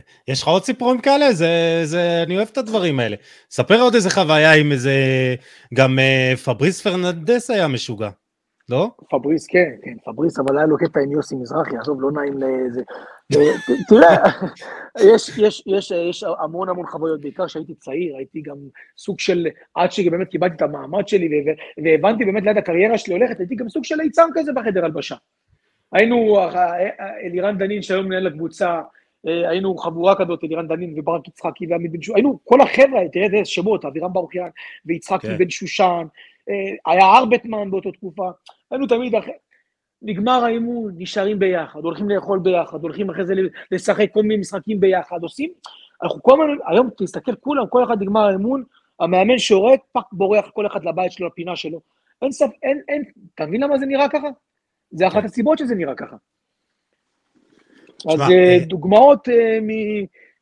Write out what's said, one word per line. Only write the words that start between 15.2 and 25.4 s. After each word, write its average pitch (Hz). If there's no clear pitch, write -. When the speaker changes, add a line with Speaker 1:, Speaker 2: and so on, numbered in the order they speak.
Speaker 2:
יש, 214
יש, 196
יש 170
המון, 170
המון 180
חוויות, 156
בעיקר 147
כשהייתי 156
צעיר, 147
הייתי 139
גם 143
סוג -
של, 175
עד 180
שבאמת 175
קיבלתי 170
את -
המעמד 147
שלי, 185
ו-, 147
ו-, -
והבנתי 196
באמת 196
לאן 208
הקריירה 196
שלי -
הולכת, 226
הייתי 185
גם 233
סוג 302
של 311
ליצן 320
כזה 302
בחדר 214
הלבשה. 160